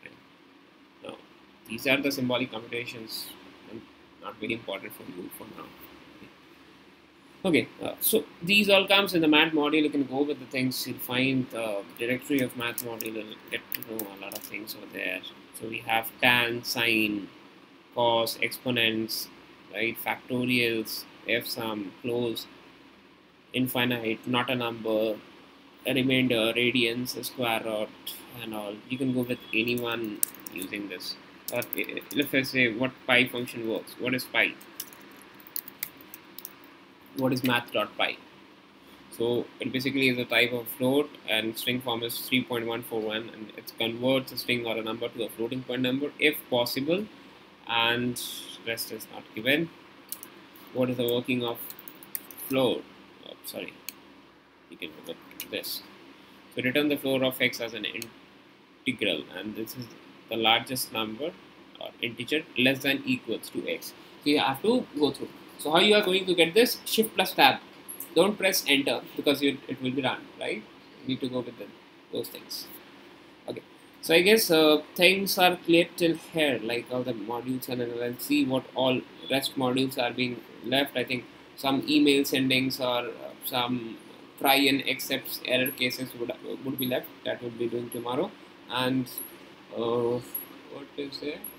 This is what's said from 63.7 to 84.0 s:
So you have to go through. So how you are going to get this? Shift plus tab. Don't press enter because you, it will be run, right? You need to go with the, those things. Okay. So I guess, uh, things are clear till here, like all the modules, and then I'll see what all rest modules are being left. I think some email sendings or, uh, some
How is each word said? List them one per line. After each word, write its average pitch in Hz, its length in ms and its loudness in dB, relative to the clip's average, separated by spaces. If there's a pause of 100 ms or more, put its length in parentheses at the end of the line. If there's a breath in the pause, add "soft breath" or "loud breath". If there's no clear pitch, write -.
So 147 80 4
you 147 80 6
have 127 240 0
to 233 200 2 (160)
go 143 120 4
through. - 180 -10 (300)
So 143 120 -4
how 165 80 8
you 208 160 8
are 208 60 6
going 185 240 2
to 185 80 2
get 165 200 4
this? 240 300 6
Shift - 320 0
plus 190 180 2
tab. 135 260 8 (560)
Don't 196 220 6
press 190 300 0
enter 139 340 4 (140)
because 143 260 2
you, 139 260 0
it 135 140 -6
will 131 100 -2
be 139 100 -2
run, 123 180 -2 (180)
right? 156 240 -6 (400)
You - 60 -10
need 131 140 -2
to 131 80 -4
go 127 100 -2
with 117 180 -10
the, 101 100 -12 (440)
those 120 160 -6
things. - 400 -12 (800)
Okay. 120 140 -8 (400)
So - 120 0
I 175 100 8
guess, 214 280 6
uh, 156 300 8 (140)
things 190 420 4
are 180 180 6
clear 170 400 4
till 165 200 2
here, 151 460 0
like 120 300 -4
all 127 120 -2
the 123 100 -4
modules, 120 560 -4
and 123 100 -2
then 120 120 -2 (120)
I'll 123 140 -4
see 147 260 2
what 131 220 2 (100)
all 127 240 4 (320)
rest 135 240 -2
modules 131 420 0
are 120 140 0
being 123 300 -2 (240)
left. 131 320 0
I 123 80 0
think 120 180 -4 (320)
some 135 320 0
email 143 360 6
sendings 131 580 2
or, 123 280 0
uh, 67 220 -12 (140)
some 120 520 -2 (420)